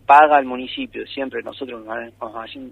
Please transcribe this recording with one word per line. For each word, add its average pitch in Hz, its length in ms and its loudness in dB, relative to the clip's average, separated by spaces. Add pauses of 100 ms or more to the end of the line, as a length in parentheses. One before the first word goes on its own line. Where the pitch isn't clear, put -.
paga 147 340 8
el 135 60 -2
municipio. 127 640 -10
Siempre 123 360 -8
nosotros 113 420 -14
nos, 110 120 -10 (240)
nos 113 160 -12
hacen-, 123 340 -14